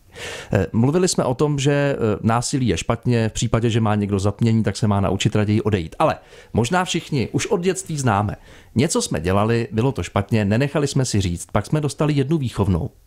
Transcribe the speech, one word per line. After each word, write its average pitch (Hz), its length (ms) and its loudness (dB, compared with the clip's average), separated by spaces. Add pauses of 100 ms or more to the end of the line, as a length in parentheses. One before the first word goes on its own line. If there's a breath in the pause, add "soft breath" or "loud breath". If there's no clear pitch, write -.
(540 loud breath)
Eh, 95 200 2
mluvili 143 340 2
jsme 175 160 0
o 127 100 0
tom, 147 260 0
že, 143 120 2
eh, 143 260 0 (240)
násilí 120 460 0
je 95 100 2
špatně, 117 520 0
v - 20 -4
případě, 117 380 0
že 110 120 2
má 107 140 2
někdo 101 240 0
zatmění, 110 440 2
tak 104 140 -2
se 110 100 0
má 101 120 2
naučit 98 360 0
raději 104 260 2
odejít. 87 380 0
Ale 151 180 2 (360 loud breath)
možná 175 320 2
všichni 151 460 -2
už - 160 -2
od 196 140 0
dětství 170 360 -2
známe. 107 380 0 (400 loud breath)
Něco 165 260 2
jsme 110 180 -4
dělali, 107 520 2
bylo 117 200 0
to 87 120 -6
špatně, 104 420 0
nenechali 139 420 0
jsme 135 180 0
si 101 160 0
říct, 85 300 -4
pak 104 140 -2
jsme 151 160 -2
dostali 147 320 -2
jednu 139 240 0
výchovnou, 98 520 0 (180)